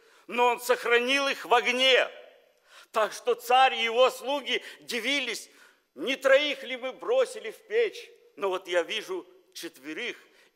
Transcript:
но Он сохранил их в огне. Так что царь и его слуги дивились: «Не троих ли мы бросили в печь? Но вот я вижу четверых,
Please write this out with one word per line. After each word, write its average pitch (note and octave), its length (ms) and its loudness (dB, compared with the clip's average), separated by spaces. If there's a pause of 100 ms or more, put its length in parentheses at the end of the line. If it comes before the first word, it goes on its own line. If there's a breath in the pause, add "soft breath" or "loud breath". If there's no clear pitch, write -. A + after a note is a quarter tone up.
(280 soft breath)
но B3 200 2
Он A#3 120 0
сохранил B3 680 2
их B3+ 180 -4
в D#3+ 80 0
огне. A#3+ 560 4 (840 loud breath)
Так A3 220 -2
что B3 220 -2
царь B3 400 4
и A3+ 80 -2
его A#3 260 4
слуги B3 540 -4 (180 loud breath)
дивились: A#3+ 680 -4 (460 soft breath)
«Не C4 200 -4
троих C4+ 480 2
ли B3 140 -10
мы B3+ 140 -10
бросили G#3+ 600 -2
в - 160 -20
печь? A3 420 -2 (260)
Но G3 140 -4
вот F#3 180 -4
я F3 160 0
вижу F3 420 -8 (280)
четверых, E3+ 640 -12 (380 soft breath)